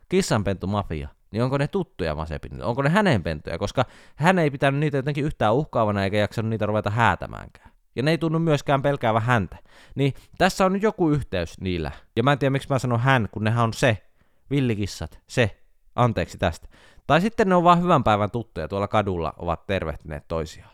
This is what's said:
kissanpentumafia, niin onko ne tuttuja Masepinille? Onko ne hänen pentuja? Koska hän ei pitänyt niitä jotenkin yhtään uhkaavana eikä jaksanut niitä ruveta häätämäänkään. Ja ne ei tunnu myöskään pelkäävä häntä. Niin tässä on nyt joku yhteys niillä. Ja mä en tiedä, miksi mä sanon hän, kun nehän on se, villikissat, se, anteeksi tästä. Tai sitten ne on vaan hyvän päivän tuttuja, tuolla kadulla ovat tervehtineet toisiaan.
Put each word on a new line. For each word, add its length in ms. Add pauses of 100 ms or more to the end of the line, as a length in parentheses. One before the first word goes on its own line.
kissanpentumafia, 1000 (220)
niin 120
onko 140
ne 100
tuttuja 480
Masepinille? 500
Onko 160
ne 80
hänen 340
pentuja? 340
Koska 280 (300)
hän 240
ei 120
pitänyt 280
niitä 180
jotenkin 280
yhtään 280
uhkaavana 500
eikä 140
jaksanut 320
niitä 160
ruveta 240
häätämäänkään. 840 (240)
Ja 80
ne 80
ei 60
tunnu 220
myöskään 420
pelkäävä 380
häntä. 380 (380)
Niin 180 (240)
tässä 280
on 80
nyt 100
joku 260
yhteys 520
niillä. 300 (240)
Ja 80
mä 80
en 80
tiedä, 120
miksi 180
mä 100
sanon 200
hän, 320
kun 120
nehän 200
on 100
se, 240 (520)
villikissat, 760
se, 320 (360)
anteeksi 420
tästä. 300 (400)
Tai 140
sitten 280
ne 60
on 80
vaan 180
hyvän 220
päivän 280
tuttuja, 360
tuolla 200
kadulla 500
ovat 300
tervehtineet 600
toisiaan. 460